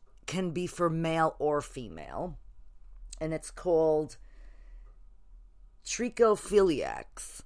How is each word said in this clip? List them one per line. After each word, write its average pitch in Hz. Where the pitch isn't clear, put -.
can 180
be 180
for 170
male 160
or 147
female, 104
and 160
it's 156
called 160
trichophiliacs. 196